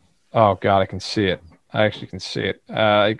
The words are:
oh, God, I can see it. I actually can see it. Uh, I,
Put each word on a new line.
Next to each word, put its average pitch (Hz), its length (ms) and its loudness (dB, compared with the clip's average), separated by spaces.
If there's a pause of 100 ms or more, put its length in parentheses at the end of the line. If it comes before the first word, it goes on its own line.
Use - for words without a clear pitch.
(340)
oh, 104 220 4
God, 98 240 2
I 95 80 0
can 95 120 -10
see - 280 -2
it. 87 160 -2 (280)
I 110 120 0
actually - 240 -4
can 92 120 -14
see - 220 -8
it. 98 260 -6
Uh, 226 60 -18
I, 107 460 2